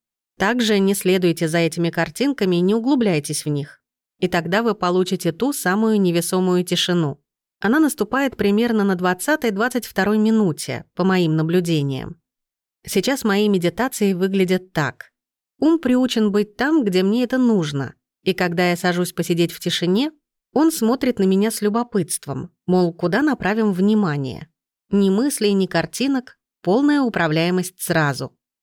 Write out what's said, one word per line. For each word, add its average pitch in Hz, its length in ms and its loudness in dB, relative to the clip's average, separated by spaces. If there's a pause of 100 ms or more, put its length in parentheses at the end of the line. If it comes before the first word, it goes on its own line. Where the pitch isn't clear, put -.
(400)
Также 220 400 2
не 196 160 2
следуйте 180 520 0
за 165 120 0
этими 170 320 0
картинками 185 640 -2
и 175 60 2
не 190 120 2
углубляйтесь 220 720 0
в 151 40 -4
них. 143 340 -6 (340)
И 185 100 0
тогда 175 360 -2
вы 226 100 0
получите 180 580 -2
ту 254 220 -2
самую 214 480 0
невесомую 180 600 0
тишину. 175 580 -2 (380)
Она 233 200 2
наступает 262 580 -2
примерно 214 460 2
на 196 100 2
двадцатой, 180 560 -2
двадцать 220 380 -2
второй 202 320 0
минуте, 214 760 0
по 175 100 -2
моим 180 320 2
наблюдениям. 160 840 -2 (640)
Сейчас 254 380 -2
мои 208 260 2
медитации 196 640 0
выглядят 185 600 -2
так. - 380 -6 (460)
Ум 320 220 2
приучен 247 520 0
быть 208 240 -2
там, 294 280 2
где 185 180 0
мне 214 220 2
это 254 160 -2
нужно, 160 560 0 (260)
и 185 140 -2
когда 180 340 0
я 175 80 0
сажусь 175 340 -2
посидеть 170 400 0
в - 80 -16
тишине, 190 520 0 (420)
он 311 180 4
смотрит 247 460 0
на 196 60 0
меня 190 260 2
с 214 140 -6
любопытством, 202 880 -4 (140)
мол, 175 260 2
куда 175 300 -2
направим 220 500 0
внимание. 175 760 0 (420)
Ни 196 180 4
мыслей, 208 440 0
ни 190 120 2
картинок, 247 720 -4 (240)
полная 285 400 2
управляемость 180 800 -2
сразу. 143 560 -2 (260)